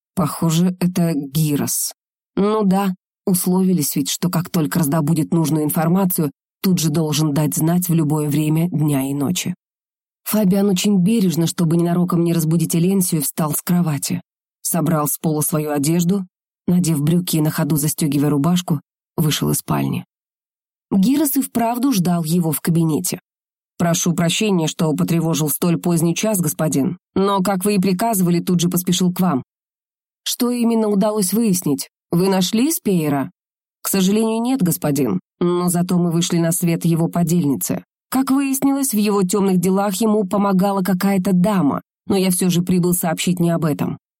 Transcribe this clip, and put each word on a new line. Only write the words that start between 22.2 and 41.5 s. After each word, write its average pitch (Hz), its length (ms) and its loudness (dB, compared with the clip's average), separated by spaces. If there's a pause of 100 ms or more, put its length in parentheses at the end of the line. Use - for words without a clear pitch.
его 160 280 0
в 147 100 -4
кабинете. 160 580 0 (600)
"Прошу 170 340 0
прощения, 170 540 0
что 156 260 -2
потревожил 160 560 0
столь 170 300 0
поздний 170 340 0
час, 214 260 -2
господин, 151 600 -2 (160)
но, 196 260 2
как 190 240 -2
вы 208 100 2
и 196 40 2
приказывали, 190 600 0
тут 175 200 0
же 170 100 0
поспешил 180 420 0
к 180 80 -8
вам". 160 220 2 (840)
"Что - 280 -2
именно 226 380 2
удалось 208 440 0
выяснить? 185 560 0 (220)
Вы 175 180 2
нашли 208 420 0
Спеера?" 151 600 -2 (500)
"К - 60 -8
сожалению, 220 560 0
нет, 262 180 -2
господин, 143 580 0 (200)
но 175 300 0
зато 175 280 0
мы 175 140 0
вышли 170 260 0
на 165 140 0
свет 170 340 -2
его 165 220 2
подельницы". 160 760 -2 (260)
Как 269 220 0
выяснилось, 277 600 0
в 208 40 0
его 208 260 2
темных 190 340 2
делах 190 380 0
ему 214 280 2
помогала 196 580 2
какая-то 190 520 0
дама, 180 480 2 (260)